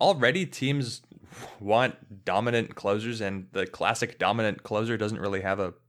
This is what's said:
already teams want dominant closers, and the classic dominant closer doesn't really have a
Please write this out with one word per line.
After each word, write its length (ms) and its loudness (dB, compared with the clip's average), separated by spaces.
already 460 4
teams 540 -2
want 640 0
dominant 500 0
closers, 460 -2
and 320 -4
the 140 0
classic 520 -2
dominant 440 0
closer 340 -2
doesn't 240 -2
really 200 -2
have 180 0
a 140 -2